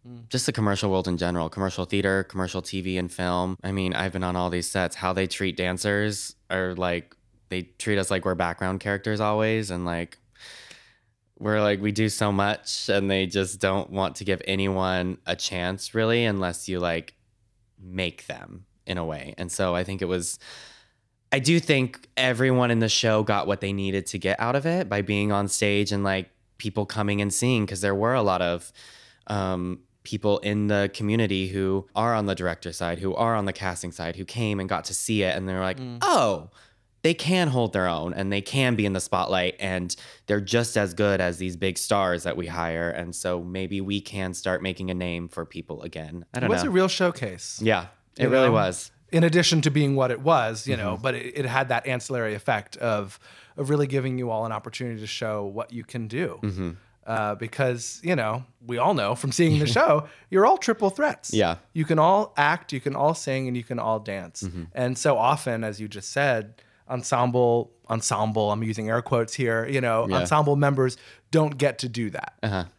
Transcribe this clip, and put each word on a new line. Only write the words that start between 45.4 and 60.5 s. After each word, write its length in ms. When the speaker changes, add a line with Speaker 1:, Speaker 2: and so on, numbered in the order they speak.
Speaker 2:
people 380
again." 500
I 80
don't 80
Speaker 1:
It 40
was 100
Speaker 2:
know. 60
Speaker 1:
a 40
real 160
showcase, 720
Speaker 2:
Yeah, 240
it 60
Speaker 1:
you 60
Speaker 2:
really 180
Speaker 1:
know? 60
Speaker 2:
was. 380
Speaker 1:
In 100
addition 380
to 100
being 240
what 160
it 100
was, 460
you 80
know, 200
Speaker 2:
Mm-hmm. 60
Speaker 1:
but 140
it, 240
it 60
had 240
that 180
ancillary 480
effect 420
of 400
of 120
really 180
giving 300
you 120
all 160
an 60
opportunity 480
to 80
show 380
what 280
you 100
can 240
do. 340
Speaker 2:
Mm-hmm. 280
Speaker 1:
Uh, 280
because, 680
you 120
know, 280
we 120
all 160
know 220
from 160
seeing 260
the 100
Speaker 2:
<laughs> 100
Speaker 1:
show, 300
you're 160
all 120